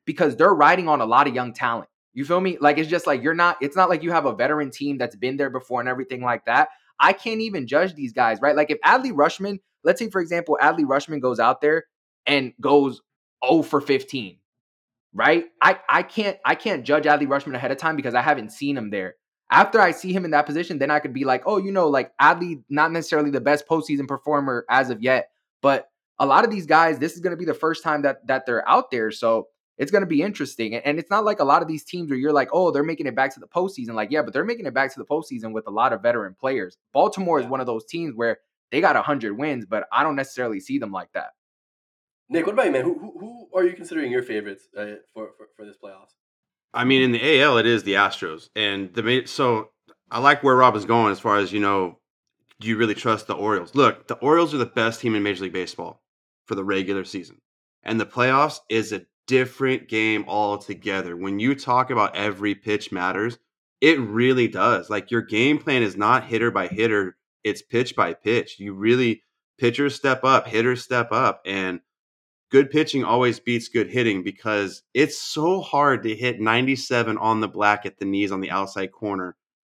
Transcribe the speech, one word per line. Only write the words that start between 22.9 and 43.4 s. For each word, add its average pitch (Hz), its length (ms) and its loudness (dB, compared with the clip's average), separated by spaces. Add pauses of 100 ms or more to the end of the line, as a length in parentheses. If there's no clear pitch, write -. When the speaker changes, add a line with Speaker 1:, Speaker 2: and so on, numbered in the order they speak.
Speaker 1:
necessarily 160 400 0
the 135 100 -2
best 147 260 0
postseason 147 400 -2
performer 135 640 -2
as 127 200 2
of 110 120 -6
yet." 127 280 0 (320)
But 139 280 2 (300)
a 139 60 2
lot 165 200 6
of 214 60 -4
these 190 140 -8
guys, 156 340 4
this 156 140 -4
is 170 60 -18
gonna 175 160 -4
be 175 100 -10
the 151 80 -2
first 160 300 -4
time 151 200 -2
that, - 240 -2
that 135 180 -2
they're 120 240 -2
out 240 220 2
there. 110 200 -2
So 113 360 0 (300)
it's - 140 -4
gonna 196 140 2
be 156 160 0
interesting. 123 540 -6
And, 117 100 -8
and 147 140 -2
it's 165 100 -12
not 208 160 0
like 208 140 -2
a 151 40 2
lot 151 200 4
of - 40 -6
these 156 160 -8
teams 170 280 -8
where 131 80 -2
you're 147 120 0
like, 139 220 2
"Oh, 175 180 2
they're 147 120 0
making 156 240 -4
it 117 80 -6
back 135 180 0
to - 80 -20
the - 60 -20
postseason." 170 460 -6
Like, 107 180 -4
yeah, 151 100 0
but 117 100 -6
they're 151 140 -2
making 226 220 -6
it 120 60 -8
back 131 200 0
to - 60 -16
the - 60 -12
postseason 127 460 -6
with 110 160 -8
a 101 40 -10
lot 117 200 2
of 104 100 -4
veteran 110 380 -2
players. 123 380 -4 (160)
Baltimore 170 460 2
is 120 60 -2
Speaker 2:
Yeah. 120 40 -12
Speaker 1:
one 131 100 -4
of 123 60 -6
those 110 180 -4
teams 165 320 -8
where 117 220 -2 (340)
they 135 80 0
got 165 160 4
a 110 60 2
hundred 113 360 -4
wins, 131 280 -6
but 104 260 -4
I 127 120 2
don't 151 120 0
necessarily 123 460 -6
see 135 160 -6
them 104 160 -6
like 90 180 -10
that. 78 200 -8 (960)
Speaker 2:
Nick, 160 160 -2
what 202 80 -2
about 233 140 2
you, 151 40 2
man? 135 140 0
Who, 165 120 0
who, - 220 -16
who 233 380 -18